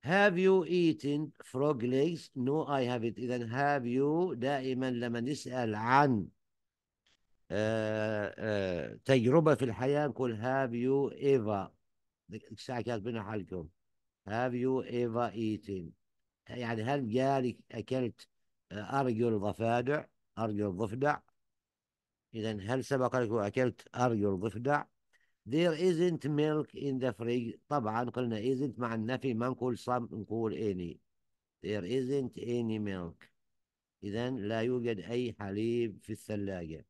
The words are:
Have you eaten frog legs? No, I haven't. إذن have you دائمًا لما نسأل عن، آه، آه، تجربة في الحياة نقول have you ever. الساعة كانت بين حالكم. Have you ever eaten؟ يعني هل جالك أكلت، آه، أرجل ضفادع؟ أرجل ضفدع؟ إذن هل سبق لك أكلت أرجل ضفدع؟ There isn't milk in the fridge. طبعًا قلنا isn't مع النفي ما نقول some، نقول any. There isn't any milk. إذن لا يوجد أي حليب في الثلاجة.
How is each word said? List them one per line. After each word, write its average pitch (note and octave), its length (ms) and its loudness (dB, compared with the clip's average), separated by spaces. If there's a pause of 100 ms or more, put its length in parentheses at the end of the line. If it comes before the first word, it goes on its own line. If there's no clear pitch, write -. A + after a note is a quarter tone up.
Have F#3+ 320 4
you F#3 280 6
eaten D#3 680 2 (100)
frog C3+ 400 0
legs? C3+ 520 0
No, C3+ 300 0
I C3+ 180 0
haven't. A#2+ 340 -2
إذن A#2+ 320 -4
have C#3 360 2
you C#3+ 500 2
دائمًا C3 560 -2
لما A#2+ 280 -2
نسأل B2 560 -2
عن، A#2+ 520 6 (1200)
آه، G#2+ 840 -2
آه، F#2 680 -2
تجربة C3+ 500 6
في C3+ 100 0
الحياة C3 420 0
نقول A#2+ 300 -2
have C3 340 0
you C3 480 2
ever. G#2+ 520 2 (800)
الساعة B2 300 -8
كانت A2 220 -4
بين A2+ 180 -4
حالكم. F#2 480 -6 (600)
Have B2 240 -2
you B2+ 320 0
ever A#2+ 500 0
eaten؟ G2+ 480 -4 (640)
يعني A#2 340 -4
هل C3 280 -2
جالك B2+ 480 2 (140)
أكلت، A#2+ 560 -4 (440)
آه، G#2 280 -4
أرجل A#2 400 2
ضفادع؟ A#2 680 0 (320)
أرجل G#2 340 0
ضفدع؟ A#2 480 0 (1160)
إذن G#2+ 260 -4
هل A#2+ 220 -2
سبق B2+ 320 2
لك A#2+ 160 2
أكلت A#2 640 0
أرجل G#2 440 2
ضفدع؟ A#2 440 -2 (680)
There E3 240 2
isn't E3+ 520 2
milk D3+ 500 0
in C3+ 240 -2
the B2 140 0
fridge. A#2 440 -4 (100)
طبعًا A#2+ 420 0
قلنا A#2 320 -2
isn't B2+ 380 0
مع A#2 160 -2
النفي A#2+ 380 -2
ما A#2 140 0
نقول B2 300 -2
some، B2 360 -4
نقول A2 400 -4
any. F#2 440 -2 (680)
There G#2 200 -2
isn't B2+ 520 -2
any A#2 420 -2
milk. F#2+ 500 -6 (760)
إذن A#2 320 -4
لا A2 260 -2
يوجد A#2 380 -2
أي A#2 400 -4
حليب A2 600 -2
في - 80 -20
الثلاجة. F#2+ 800 -8